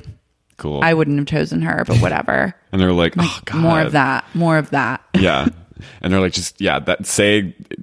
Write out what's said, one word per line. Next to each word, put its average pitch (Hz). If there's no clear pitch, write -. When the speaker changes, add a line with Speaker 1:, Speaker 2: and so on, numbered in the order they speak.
Speaker 1:
Cool. 147
Speaker 2:
"I 165
wouldn't 151
have 143
chosen 156
her, 160
but -
whatever." -
Speaker 1:
<laughs> -
And 95
they're 92
like, 85
Speaker 2:
Like, 170
Speaker 1:
"Oh, -
God." 160
Speaker 2:
"More 165
of 151
that, 135
more 165
of 143
that." 127
<laughs> -
Speaker 1:
Yeah. 80
And 90
they're 95
like, 92
"Just, -
yeah, 78
that, 90
say, 104